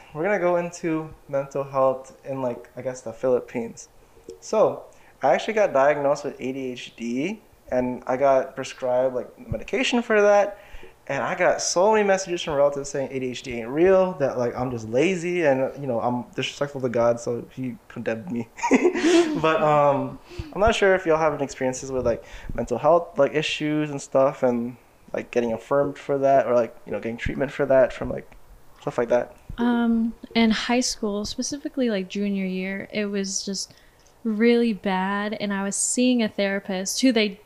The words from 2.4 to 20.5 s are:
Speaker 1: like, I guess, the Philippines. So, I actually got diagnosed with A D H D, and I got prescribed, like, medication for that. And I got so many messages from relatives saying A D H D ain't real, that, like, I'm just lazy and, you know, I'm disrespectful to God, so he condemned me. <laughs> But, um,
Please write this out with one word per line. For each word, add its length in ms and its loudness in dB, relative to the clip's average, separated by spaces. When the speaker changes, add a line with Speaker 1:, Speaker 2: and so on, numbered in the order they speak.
Speaker 1:
like, 340 -6
I 60 -12
guess, 200 -8
the 120 -12
Philippines. 760 -4
So, 420 2
I 100 4
actually 220 -2
got 180 2
diagnosed 520 2
with 140 -6
A 120 -6
D 200 -6
H 240 -14
D, 460 -4
and 340 -2
I 120 0
got 380 2
prescribed, 600 -2
like, 240 -8
medication 600 -2
for 200 4
that. 380 4
And 140 -4
I 120 -4
got 260 2
so 320 4
many 120 4
messages 380 0
from 120 -4
relatives 340 2
saying 220 -4
A 80 -6
D 120 -4
H 120 -10
D 100 -10
ain't 160 -8
real, 500 4
that, 180 0
like, 180 0
I'm 160 -2
just 180 -8
lazy 560 0
and, 260 2
you 60 -6
know, 140 -2
I'm 220 -2
disrespectful 460 -6
to 80 -2
God, 300 2
so 320 -6
he 260 -8
condemned 440 -8
me. 160 -4
<laughs> 180 4
But, 200 2
um, 580 2